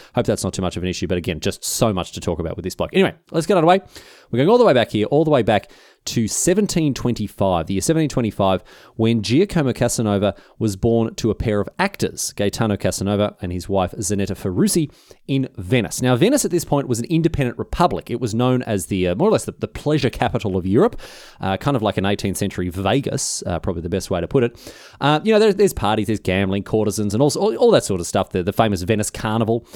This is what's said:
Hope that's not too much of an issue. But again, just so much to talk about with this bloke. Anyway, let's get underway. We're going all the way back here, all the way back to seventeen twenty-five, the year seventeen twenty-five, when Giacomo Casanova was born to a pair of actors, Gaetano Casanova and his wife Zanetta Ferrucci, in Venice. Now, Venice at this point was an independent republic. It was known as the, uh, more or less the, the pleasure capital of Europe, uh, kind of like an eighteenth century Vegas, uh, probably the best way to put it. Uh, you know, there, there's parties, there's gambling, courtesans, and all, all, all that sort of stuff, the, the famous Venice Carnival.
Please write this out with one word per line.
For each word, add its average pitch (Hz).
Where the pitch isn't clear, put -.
Hope 120
that's 104
not 92
too 95
much 87
of 87
an 90
issue. 90
But 90
again, 82
just -
so -
much 90
to 107
talk 85
about 85
with 87
this 90
bloke. 82
Anyway, 190
let's 160
get 208
underway. 180
We're 117
going 143
all 240
the 240
way 165
back 117
here, 107
all 151
the 156
way 131
back 104
to 117
seventeen 170
twenty-five, 98
the 151
year 147
seventeen 160
twenty-five, 98
when 113
Giacomo 139
Casanova 104
was 104
born 113
to 113
a 101
pair 104
of 95
actors, -
Gaetano 101
Casanova 101
and 90
his 90
wife 95
Zanetta 98
Ferrucci, 143
in 135
Venice. 101
Now, 127
Venice 233
at 208
this 170
point -
was 117
an 117
independent 160
republic. 110
It 120
was 113
known 123
as 101
the, 92
uh, 90
more 165
or 214
less -
the, -
the -
pleasure 147
capital 110
of 90
Europe, 117
uh, 95
kind 143
of 107
like 104
an 98
eighteenth 98
century 92
Vegas, 95
uh, 87
probably 85
the 87
best 92
way 90
to 82
put 135
it. -
Uh, 151
you 220
know, 208
there, 214
there's 196
parties, 107
there's 107
gambling, 95
courtesans, 104
and 120
all, 147
all, 214
all 240
that 147
sort 92
of 85
stuff, 95
the, 95
the 98
famous 101
Venice 104
Carnival. 113